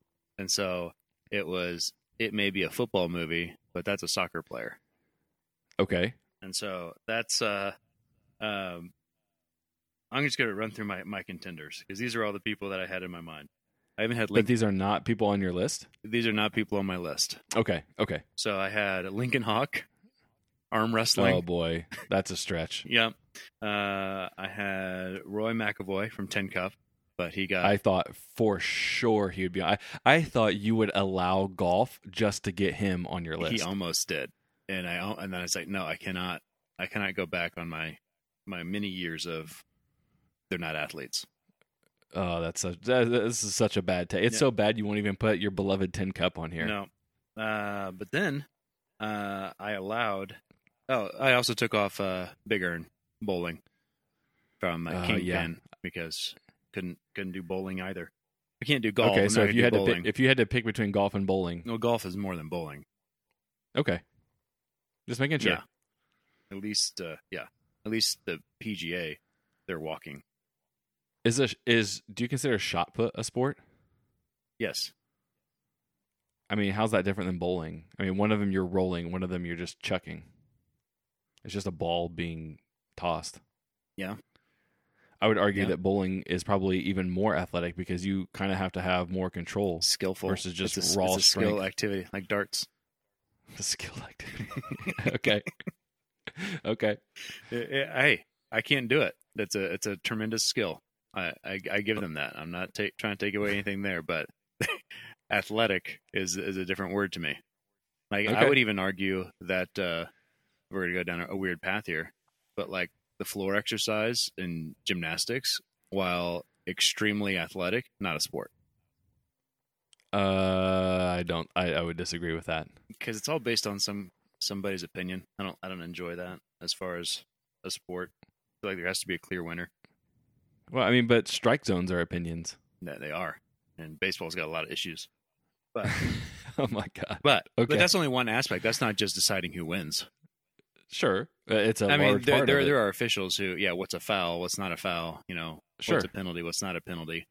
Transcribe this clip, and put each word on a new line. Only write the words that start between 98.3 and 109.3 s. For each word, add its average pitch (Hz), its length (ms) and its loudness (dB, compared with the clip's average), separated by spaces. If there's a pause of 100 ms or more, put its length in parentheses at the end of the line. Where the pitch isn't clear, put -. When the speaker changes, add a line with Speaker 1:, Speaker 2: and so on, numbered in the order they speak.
Speaker 1:
I 110 120 2
can't 131 260 2
do 139 140 6
it. 87 120 2 (220)
That's 104 180 -2
a, 95 180 2
it's 101 140 -4
a 101 100 -2
tremendous 110 480 -2
skill. 92 360 0 (340)
I, 90 180 -2 (120)
I, 95 160 -6 (100)
I 101 120 2
give 104 180 0
them 85 140 -6
that. 71 240 -4
I'm 82 120 -8
not 90 240 -6
ta-, 104 140 -2 (100)
trying 104 180 -2
to 101 100 -2
take 101 80 0
away 104 180 0
anything 101 300 -2
there, 92 200 -2
but 80 240 -2 (340)
<laughs> - 80 -2 (600)
athletic 104 720 0 (140)
is, 92 220 -2
is 98 200 -2
a 95 80 -4
different 92 300 -4
word 101 180 0
to 90 80 -6
me. 73 160 -2 (760)
Like, 104 180 0
I 110 80 2
Speaker 2:
Okay. 139 120 8
Speaker 1:
would 139 100 8
even 107 200 4
argue 95 480 0 (160)